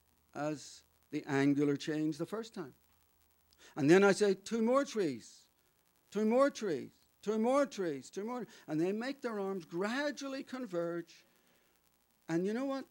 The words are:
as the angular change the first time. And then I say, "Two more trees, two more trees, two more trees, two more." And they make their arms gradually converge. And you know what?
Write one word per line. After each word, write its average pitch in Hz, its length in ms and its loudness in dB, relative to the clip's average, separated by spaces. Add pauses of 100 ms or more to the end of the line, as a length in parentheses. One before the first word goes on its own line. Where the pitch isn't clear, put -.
(340)
as 147 480 -8 (280)
the 147 140 -6
angular 143 520 4
change 156 420 -2
the 165 80 -4
first 220 260 -8
time. 143 220 -12 (1000)
And 139 120 2
then 190 140 10
I 202 100 8
say, 202 220 4
"Two 226 260 -4
more 254 240 4
trees, 160 600 -6 (640)
two 214 140 0
more 254 260 4
trees, 160 400 -4 (320)
two 220 160 -2
more 262 260 4
trees, 165 460 -4
two 190 140 -8
more." 240 220 -6 (200)
And 156 140 -2
they 185 120 0
make 247 300 -6
their 226 160 -4
arms 196 260 -4
gradually 269 800 -4
converge. 170 840 -8 (1040)
And 170 160 0
you 202 80 -2
know 254 140 -4
what? 269 240 -6